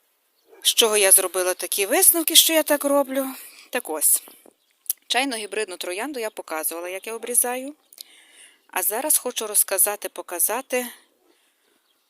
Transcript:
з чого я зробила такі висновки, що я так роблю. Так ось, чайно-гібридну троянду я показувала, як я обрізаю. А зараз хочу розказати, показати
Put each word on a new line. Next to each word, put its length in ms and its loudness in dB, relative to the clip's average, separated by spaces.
з 120 2
чого 220 0
я 160 4
зробила 420 0
такі 320 -4
висновки, 500 2
що 160 6
я 100 4
так 220 2
роблю. 420 0
Так 200 -4
ось, 320 2
чайно-гібридну 680 -2
троянду 440 -6
я 100 -4
показувала, 580 -6
як 180 -10
я 80 -8
обрізаю. 600 -2
А 60 -2
зараз 360 2
хочу 280 -4
розказати, 640 2
показати 760 -2